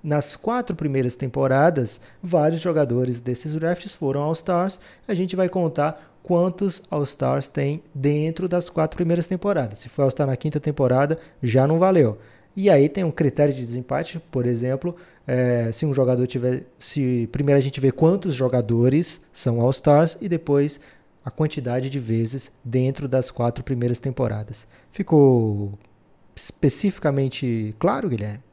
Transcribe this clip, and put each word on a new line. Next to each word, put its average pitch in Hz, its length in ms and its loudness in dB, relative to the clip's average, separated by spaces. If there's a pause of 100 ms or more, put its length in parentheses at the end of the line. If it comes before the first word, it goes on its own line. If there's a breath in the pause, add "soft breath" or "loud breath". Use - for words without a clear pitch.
nas 147 320 -2
quatro 240 400 -4
primeiras 135 400 -2
temporadas, 135 840 0 (200 soft breath)
vários 165 400 0
jogadores 127 600 0
desses 127 340 -6
drafts 170 400 -4
foram 139 280 -2
All-Stars. 175 580 -2 (260 loud breath)
A 214 80 -4
gente 180 220 -2
vai 185 120 2
contar 165 640 -2 (120)
quantos 180 680 0
All-Stars 135 580 -2
tem 143 340 -4 (120)
dentro 151 540 -2
das 175 200 -2
quatro 160 280 -2
primeiras 170 300 0
temporadas. 170 520 -2
Se - 100 -18
foi 139 160 0
All-Star 139 220 0
na 131 100 0
quinta 151 240 -4
temporada, 143 580 2 (240 loud breath)
já 127 240 4
não 160 120 2
valeu. 165 400 4 (360 loud breath)
E 196 140 2
aí 147 200 8
tem 190 140 -4
um 160 80 0
critério 147 440 2
de 127 100 -8
desempate, 127 560 -6 (100)
por 123 140 -2
exemplo, 127 500 -2 (320 loud breath)
é, 123 460 0
se 160 140 -4
um 139 80 0
jogador 127 320 2
tiver, 127 380 -2 (140)
se 127 540 -2
primeiro 139 260 2
a 135 40 4
gente 135 180 -4
vê 135 100 4
quantos 165 440 2
jogadores 123 880 0 (100)
são 117 280 -2
All-Stars 147 600 4
e 208 80 -6
depois 147 500 0 (460 soft breath)
a 120 60 -8
quantidade 131 580 -2
de 139 100 -6
vezes 113 540 -2 (100)
dentro 127 460 0
das 127 220 0
quatro 120 340 -2
primeiras 120 340 -2
temporadas. 113 680 -4 (260 soft breath)
Ficou 113 840 4 (840)
especificamente 131 1160 -2
claro, 214 300 -2
Guilherme? 104 320 -6 (120)